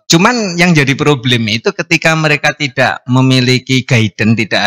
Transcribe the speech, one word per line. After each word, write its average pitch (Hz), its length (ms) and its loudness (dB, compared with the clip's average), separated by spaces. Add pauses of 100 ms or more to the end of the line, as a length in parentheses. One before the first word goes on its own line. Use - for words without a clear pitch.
cuman 196 480 0
yang 175 160 2
jadi 156 240 2
problem 123 540 0
itu 113 240 -4
ketika 165 420 -2
mereka 151 380 -2
tidak 131 500 -4
memiliki 127 800 2
guidance, 110 560 0
tidak 98 260 -2